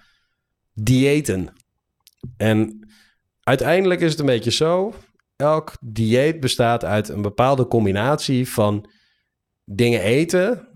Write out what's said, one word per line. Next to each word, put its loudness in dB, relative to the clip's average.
diëten. 0
En 0
uiteindelijk 0
is 2
het -6
een 0
beetje 0
zo. 0
Elk -2
dieet 0
bestaat 0
uit -2
een -6
bepaalde 0
combinatie 0
van -2
dingen 0
eten 0